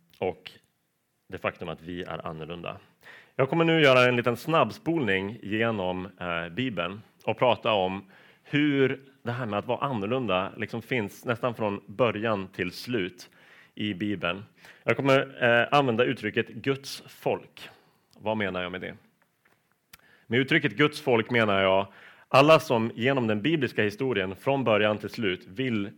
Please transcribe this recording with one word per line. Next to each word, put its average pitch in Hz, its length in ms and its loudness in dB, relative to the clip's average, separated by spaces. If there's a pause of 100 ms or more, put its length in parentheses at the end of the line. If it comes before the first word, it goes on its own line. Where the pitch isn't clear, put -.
(200)
och - 320 -6 (800)
det 92 80 -14
faktum 90 320 -8
att 80 120 -12
vi 87 220 -10
är 85 240 -10
annorlunda. 85 500 -10 (580)
Jag 131 140 0
kommer 165 160 2
nu 160 160 4
göra 127 280 8
en 123 60 2
liten 120 220 0
snabbspolning 120 1080 0
genom, 98 640 -2 (100)
eh, 85 300 -6
Bibeln 98 520 -6 (220)
och 110 140 -4
prata 117 360 2
om 95 320 -2 (380)
hur 139 580 0 (220)
det 120 80 -6
här 123 140 -6
med 104 140 -2
att 101 80 -6
vara 120 120 -2
annorlunda 107 760 -2
liksom 113 240 -8
finns 110 440 -4
nästan 120 300 -2
från 101 300 -2
början 104 640 0
till 90 240 -6
slut 104 580 -6 (460)
i 104 180 -4
Bibeln. 95 500 -4 (400)
Jag 117 120 0
kommer, 135 480 2
eh, 117 280 4
använda 127 320 4
uttrycket 113 460 -2
Guds 131 580 -6
folk. - 640 -8 (500)
Vad 107 180 -2
menar 92 260 -2
jag 90 80 -8
med 92 100 -10
det? 92 140 -10 (1300)
Med 117 120 2
uttrycket 135 360 2
Guds 147 260 2
folk 113 280 2
menar 107 320 2
jag 95 260 4 (400)
alla 147 320 8
som 117 360 -2
genom 123 320 0
den 107 140 0
bibliska 135 420 -2
historien 101 520 -2
från 135 280 -2
början 107 340 2
till 101 120 -10
slut 95 380 -4
vill 107 500 -4